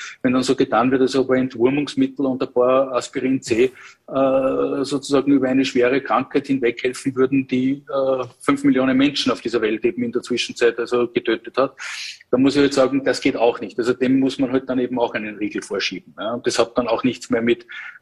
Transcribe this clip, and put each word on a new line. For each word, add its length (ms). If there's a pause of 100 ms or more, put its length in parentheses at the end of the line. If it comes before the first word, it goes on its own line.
(220)
wenn 120
dann 80
so 120
getan 360
wird, 100
als 160
ob 140
ein 120
Entwurmungsmittel 840
und 160
ein 100
paar 400
Aspirin 480
C, 320 (340)
äh, 760
sozusagen 480
über 160
eine 160
schwere 380
Krankheit 440
hinweghelfen 720
würden, 300
die, 420
äh, 360 (160)
fünf 240
Millionen 340
Menschen 340
auf 80
dieser 220
Welt 220
eben 180
in 100
der 80
Zwischenzeit 580
also 300
getötet 480
hat, 180 (560)
dann 120
muss 140
ich 60
halt 120
sagen, 300
das 160
geht 160
auch 240
nicht. 180
Also 160
dem 240
muss 200
man 140
halt 160
dann 100
eben 200
auch 160
einen 220
Riegel 260
vorschieben, 560
ja. 160
Und 120
das 120
hat 180
dann 120
auch 160
nichts 260
mehr 120
mit, 240 (360)